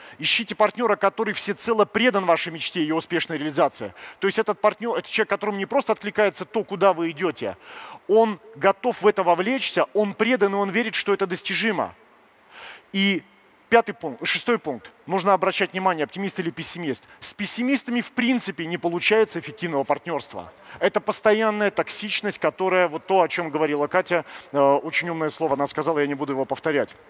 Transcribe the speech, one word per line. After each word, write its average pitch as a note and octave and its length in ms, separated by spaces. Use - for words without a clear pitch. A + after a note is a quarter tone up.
Ищите G3 380
партнера, G#3+ 400
который G3+ 380
всецело G#3 500
предан A3 400
вашей E3+ 280
мечте E3 280
и - 20
ее D#3 140
успешной D#3+ 420
реализации. C#3 560
То - 80
есть G3 140
этот G#3+ 200
партнер, G#3+ 380
это F3+ 100
человек, - 220
которому G3+ 260
не G3 100
просто B3+ 260
откликается G#3 520
то, G#3+ 200
куда G3 280
вы E3 200
идете, C#3+ 440
он G#3+ 320
готов G3 460
в F#3+ 40
это G3+ 160
вовлечься, F3+ 640
он G#3 200
предан, G#3+ 400
и - 20
он G3+ 140
верит, A3+ 260
что - 180
это F#3+ 140
достижимо. F3 640
И G3 300
пятый A#3 260
пункт, D3 320
шестой A3+ 320
пункт. B2+ 320
Нужно F#3 260
обращать F#3 380
внимание, F#3 320
оптимист F#3 380
или E3 100
пессимист. E3 560
С - 120
пессимистами, A#3+ 680
в - 100
принципе, A#3 560
не E3+ 120
получается F3 600
эффективного D3 460
партнерства. C3 680
Это G#3 200
постоянная G#3+ 720
токсичность, G3 720
которая, F3+ 480
вот D3 180
то, F#3+ 160
о D#3 60
чем E3 220
говорила D3 360
Катя, F3+ 380
э, C#3 80
очень C#3+ 500
умное D#3+ 220
слово D3 240
она C#3 140
сказала, D3+ 320
я C#3+ 80
не C#3+ 60
буду C#3 180
его C3+ 120
повторять, C3+ 520